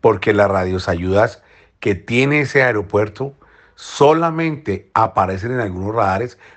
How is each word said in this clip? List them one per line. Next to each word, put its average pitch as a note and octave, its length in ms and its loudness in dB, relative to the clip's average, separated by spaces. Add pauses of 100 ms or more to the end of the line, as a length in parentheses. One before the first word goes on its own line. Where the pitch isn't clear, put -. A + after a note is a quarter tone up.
porque G#2+ 320 2
las G2+ 180 4
radiosayudas F#2 920 -2 (380)
que G#2 140 -2
tiene C#3 460 0
ese C3+ 220 0
aeropuerto G#2+ 720 -2 (460)
solamente D#3+ 1120 0
aparecen G#2+ 600 0
en B2+ 80 -4
algunos G2 340 -6
radares G#2 440 -2 (180)